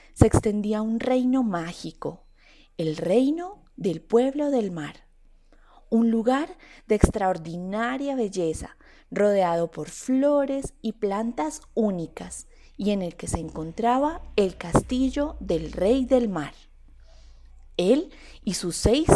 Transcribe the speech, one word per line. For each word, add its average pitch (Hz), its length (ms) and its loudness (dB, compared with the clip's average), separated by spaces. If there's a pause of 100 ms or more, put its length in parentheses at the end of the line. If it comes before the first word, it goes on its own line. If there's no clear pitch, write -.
(140)
se - 140 6
extendía 214 540 0
un 220 200 -2
reino 254 420 2
mágico, 170 800 -6 (540)
el 160 180 -2
reino 269 680 0 (100)
del 160 240 -2
pueblo 269 500 2
del 226 220 0
mar. 156 240 -8 (960)
Un 226 200 4
lugar 247 480 0 (300)
de 214 80 4
extraordinaria 202 1200 -2
belleza, 190 640 -4 (340)
rodeado 180 600 2
por 156 180 -12
flores 269 920 0
y 220 120 -4
plantas 226 680 -4 (100)
únicas, 180 720 -4 (300)
y 202 140 0
en 196 100 0
el 175 140 -6
que - 120 -12
se 175 120 -4
encontraba 233 840 -2 (140)
el 190 200 2
castillo 262 840 0
del 165 320 -4
rey 233 340 2
del 240 240 4
mar. 160 240 -6 (1200)
Él 247 360 2 (320)
y 196 100 -2
sus 175 220 -4
seis 285 400 2